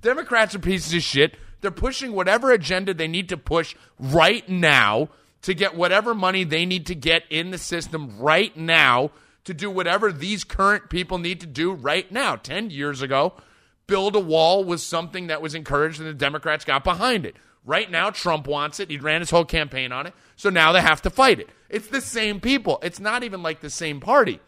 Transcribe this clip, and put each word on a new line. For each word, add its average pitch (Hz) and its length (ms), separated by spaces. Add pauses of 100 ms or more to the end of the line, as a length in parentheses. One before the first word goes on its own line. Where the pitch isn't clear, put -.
Democrats 240 540
are 202 40
pieces 165 360
of 170 80
shit. 143 340 (240)
They're 196 100
pushing 254 420
whatever 202 400
agenda 185 420
they 160 140
need 175 220
to 180 60
push 156 380 (240)
right 160 500
now 147 600 (340)
to 185 120
get 165 200
whatever 190 400
money 185 300
they 160 220
need 185 200
to 180 80
get 160 360
in 160 200
the 180 80
system 151 600
right 156 380
now 151 540 (340)
to 190 100
do 196 160
whatever 190 400
these 180 340
current 202 440
people 180 300
need 175 220
to 175 60
do 156 260
right 151 380
now. 208 260
Ten 185 340
years 139 320
ago, 139 320 (520)
build 196 300
a 208 40
wall 165 440
was 175 180
something 175 440
that 156 160
was 156 120
encouraged 151 460
and 160 80
the 156 60
Democrats 147 500
got 139 200
behind 190 420
it. 85 100 (300)
Right 185 240
now, 175 200
Trump 156 360
wants 147 340
it. 180 100
He 147 80
ran 151 220
his 170 100
whole 170 140
campaign 131 480
on 135 140
it. 185 80 (220)
So - 140
now 165 220
they 180 100
have 156 200
to 185 80
fight 240 300
it. - 80 (220)
It's 214 180
the 262 140
same 214 380
people. 226 420
It's 175 180
not 220 240
even, 190 180
like, 160 180
the 147 100
same 151 300
party. 214 480